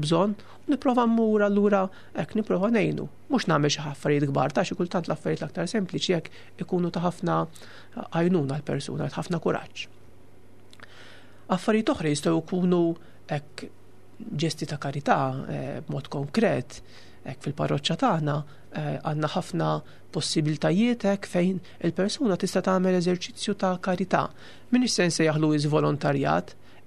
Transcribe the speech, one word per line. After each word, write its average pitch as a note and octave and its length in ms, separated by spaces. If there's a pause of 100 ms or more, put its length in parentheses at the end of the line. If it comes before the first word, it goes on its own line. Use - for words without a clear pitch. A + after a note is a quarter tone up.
bżonn, F3 320
u - 340
nipprova B3 380
mmur A3 340
allura G3+ 380 (340)
hekk - 220
nipprova G3 340
ngħinu. D#3+ 360 (200)
Mhux C4+ 220
nagħmel D3 240
xi - 100
affarijiet D3 460
kbar, C#3 260
ta' G3+ 80
xi F3+ 160
kultant F3+ 300
l-affarijiet D#3+ 340
l-aktar E3+ 240
sempliċi F#3 480
hekk - 480
ikunu F3 320
ta' E3+ 80
ħafna E3+ 380 (640)
għajnuna E3 560
l-persuna, C#3+ 480
ta' - 100
ħafna D#3+ 240
kuraġġ. - 380 (1800)
Affarijiet A3 340
oħra D#3 220
jistgħu D#3+ 300
jkunu F3+ 360 (540)
hekk - 340 (760)
ġesti D#3 260
ta' D3 100
karità, D3 380 (300)
eh, C3+ 360
b'mod C#3+ 300
konkret, C#3+ 680 (460)
hekk - 180
fil-parroċċja D3 560
tagħna, D#3 380 (340)
eh, D3 320
għandna D3+ 300
ħafna D#3+ 400 (420)
possibiltajiet D#3+ 880
hekk G3 240
fejn F3+ 320 (240)
il-persuna F#3 560
tista' F#3 240
tagħmel F#3 380
eżerċizzju F3+ 580
ta' F#3 140 (100)
karità. F3+ 400 (480)
M'iniex B3 240
se F3+ 160
nsejjaħlu D#3 440
iż D3+ 120
volontarjat, D3 880 (320)